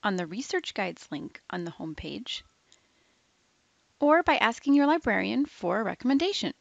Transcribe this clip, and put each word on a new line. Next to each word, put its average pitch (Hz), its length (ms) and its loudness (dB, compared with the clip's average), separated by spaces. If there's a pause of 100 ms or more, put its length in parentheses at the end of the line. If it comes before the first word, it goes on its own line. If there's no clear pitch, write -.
on 196 140 0
the 175 100 -4
research 262 460 -6
guides 180 360 -6
link - 400 -12
on 180 140 -6
the 170 80 -8
homepage, 160 720 -10 (1600)
or 302 220 6
by 311 120 4
asking 233 380 0
your 285 140 6
librarian 240 580 0
for 185 340 -4
a 226 40 -2
recommendation. 277 760 0